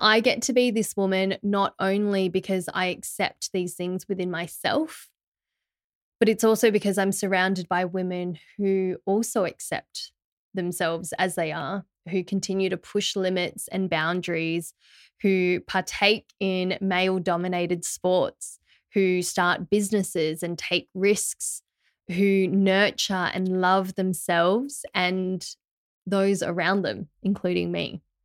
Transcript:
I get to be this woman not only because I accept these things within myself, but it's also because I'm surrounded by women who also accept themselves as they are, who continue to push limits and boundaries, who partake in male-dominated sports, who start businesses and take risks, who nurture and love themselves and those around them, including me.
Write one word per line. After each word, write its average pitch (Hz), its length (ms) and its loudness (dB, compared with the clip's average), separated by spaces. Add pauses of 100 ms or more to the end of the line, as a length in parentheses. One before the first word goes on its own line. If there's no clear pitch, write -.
I 214 180 6
get 233 240 2
to 247 100 -2
be 247 180 4
this 214 260 -2
woman 190 460 2
not 202 360 0
only 196 500 2
because 185 440 -2
I 185 140 0
accept - 680 -6
these 180 220 -2
things 180 340 -6
within 180 220 -2
myself, 170 800 -4 (1120)
but 214 80 6
it's 220 160 2
also 220 280 4
because 202 260 0
I'm 196 140 2
surrounded 185 580 0
by 185 160 0
women 180 540 -4 (180)
who 190 480 0
also 202 400 0
accept - 680 -8 (440)
themselves 175 640 -2
as 185 160 0
they 160 160 -2
are, 160 340 -6 (240)
who 185 140 -2
continue 190 460 -2
to - 80 -2
push - 380 -4
limits 185 520 -2
and 190 200 -2
boundaries, 165 840 -2 (480)
who 185 460 2
partake - 720 0
in 185 420 -2
male-dominated 180 1040 0
sports, - 720 -2 (360)
who 185 260 2
start 175 480 0
businesses 190 720 0
and 170 160 -4
take - 380 -2
risks, - 680 0 (480)
who 190 380 4
nurture 190 840 2
and 185 280 0
love 185 340 2
themselves 185 1000 0
and 185 520 -2 (600)
those 196 380 2
around 180 400 0
them, 107 240 -4 (160)
including 180 480 0
me. 170 300 -6 (240)